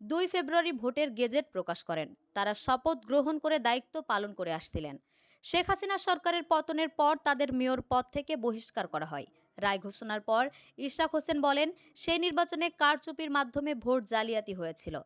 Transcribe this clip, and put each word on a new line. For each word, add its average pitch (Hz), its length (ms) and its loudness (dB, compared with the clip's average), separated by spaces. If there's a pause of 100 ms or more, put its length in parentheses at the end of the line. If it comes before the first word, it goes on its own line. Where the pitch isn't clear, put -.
দুই 311 240 0
ফেব্রুয়ারি 339 460 2
ভোটের 262 380 0
গেজেট 240 420 0
প্রকাশ 175 320 -4
করেন। 160 300 -4 (200)
তারা 202 200 0
শপথ 254 520 0
গ্রহণ 285 320 2
করে 311 200 2
দায়িত্ব 247 440 0
পালন 208 300 -2
করে 175 200 -4
আসছিলেন। 156 440 -6 (460)
শেখ 359 280 0
হাসিনা 392 280 0
সরকারের 349 440 0
পতনের 320 460 0
পর 302 360 2
তাদের 277 280 2
মেয়র 254 280 0
পদ 247 320 0
থেকে 285 240 -4
বহিষ্কার 226 500 -4
করা 156 200 -4
হয়। 151 200 -8 (320)
রায় 196 200 2
ঘোষণার 208 420 -8
পর 226 280 2 (280)
ইশরাক 285 380 0
হোসেন 302 260 0
বলেন, 285 320 4 (240)
"সেই 339 220 0
নির্বাচনে 339 520 0
কারচুপির 302 600 0
মাধ্যমে 285 440 0
ভোট 240 300 0
জালিয়াতি 220 480 0
হয়েছিল। 165 540 -6